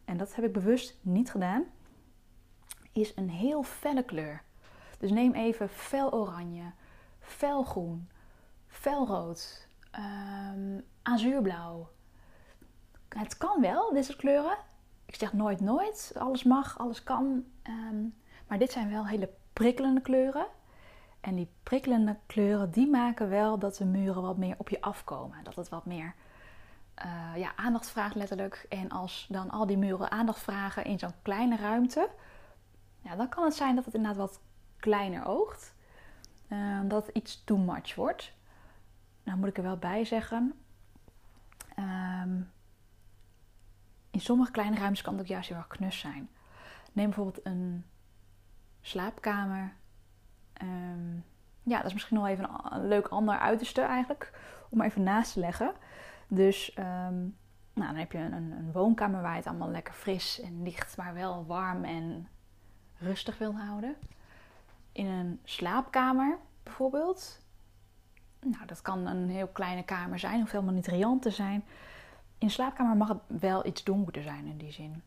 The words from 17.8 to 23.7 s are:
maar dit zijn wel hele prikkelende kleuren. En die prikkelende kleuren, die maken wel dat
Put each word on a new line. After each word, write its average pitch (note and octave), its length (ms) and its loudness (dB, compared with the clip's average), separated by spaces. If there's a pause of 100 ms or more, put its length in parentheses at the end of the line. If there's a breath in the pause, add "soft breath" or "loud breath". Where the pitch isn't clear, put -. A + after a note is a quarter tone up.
maar G3+ 120 0
dit B3+ 120 6
zijn G#3+ 180 -2
wel G#3+ 180 -2
hele G3 220 0 (280)
prikkelende C4 440 6
kleuren. C4 440 4 (760 soft breath)
En F#3+ 160 -4
die F3 140 -2 (140)
prikkelende A3+ 600 2
kleuren, G3+ 460 2
die C4+ 180 6
maken A#3+ 400 4
wel G#3 300 4
dat G3 160 -2